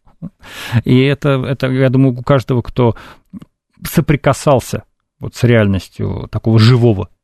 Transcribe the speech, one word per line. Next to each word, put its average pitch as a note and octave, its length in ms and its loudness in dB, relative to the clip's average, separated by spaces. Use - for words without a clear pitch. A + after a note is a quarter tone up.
И B2+ 160 2
это, C3+ 440 0
это, C3 240 -4
я C3 220 0
думаю, C3 280 2
у B2 40 -12
каждого, B2+ 400 0
кто A#2+ 340 -2
соприкасался - 1000 -2
вот - 160 -14
с - 80 -6
реальностью G2+ 880 0
такого A2+ 260 0
живого A#2 500 4